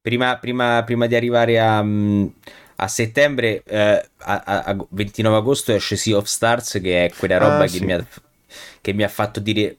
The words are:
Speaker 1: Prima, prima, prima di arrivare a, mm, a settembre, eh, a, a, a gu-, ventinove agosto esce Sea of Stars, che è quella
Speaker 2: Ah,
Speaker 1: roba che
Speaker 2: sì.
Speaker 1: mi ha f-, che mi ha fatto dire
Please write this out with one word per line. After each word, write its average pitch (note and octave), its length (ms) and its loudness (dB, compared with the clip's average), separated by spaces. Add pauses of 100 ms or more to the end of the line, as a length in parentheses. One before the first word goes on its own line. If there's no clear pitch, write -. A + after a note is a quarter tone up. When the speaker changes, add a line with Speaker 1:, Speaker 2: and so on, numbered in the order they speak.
Speaker 1:
Prima, B2 380 -2
prima, A#2+ 460 0
prima A#2 220 -2
di A#2 80 0
arrivare A#2 460 2
a, A2 220 2
mm, G#2 440 2 (500)
a F#2+ 120 -4
settembre, A#2 760 0
eh, G#2 440 2 (100)
a, - 260 -4
a, G2 180 -2
a G2+ 100 -4
gu-, G2 180 -6
ventinove G#2+ 460 0
agosto B2 360 0
esce G2+ 240 0
Sea G#2+ 200 0
of G2+ 100 0
Stars, A#2 540 -2
che F2 260 0
è E2+ 100 -2
quella F#2 200 0
Speaker 2:
Ah, - 20 4
Speaker 1:
roba G2 260 4
che F2+ 140 -4
Speaker 2:
sì. F#2 60 -4
Speaker 1:
mi F#2 80 -2
ha F2 100 -2
f-, - 180 -18 (600)
che G2+ 120 -6
mi G#2 100 -2
ha G2+ 60 0
fatto G#2+ 320 -4
dire G#2 380 -2